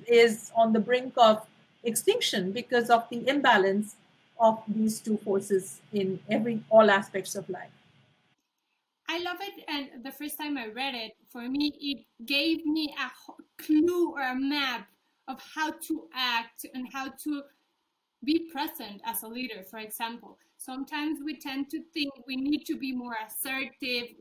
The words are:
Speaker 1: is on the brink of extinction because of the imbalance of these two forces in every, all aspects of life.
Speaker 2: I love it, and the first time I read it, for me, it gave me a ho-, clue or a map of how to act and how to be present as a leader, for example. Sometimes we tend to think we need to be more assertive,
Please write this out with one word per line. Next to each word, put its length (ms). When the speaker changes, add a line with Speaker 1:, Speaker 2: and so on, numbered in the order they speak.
Speaker 1:
is 480
on 160
the 80
brink 360
of 300
extinction 680
because 400
of 180
the 200
imbalance 680
of 260
these 320
two 200
forces 600
in 260
every, 420
all 200
aspects 460
of 120
life. 220
Speaker 2:
I 100
love 220
it, 280
and 340
the 100
first 260
time 180
I 120
read 260
it, 180
for 180
me, 300
it 260
gave 380
me 340
a 120
ho-, 100
clue 540
or 100
a 120
map 520
of 100
how 180
to 320
act 500
and 180
how 180
to 180
be 260
present 540
as 180
a 60
leader, 420
for 80
example. 600
Sometimes 680
we 140
tend 340
to 120
think 180
we 100
need 280
to 140
be 140
more 220
assertive, 800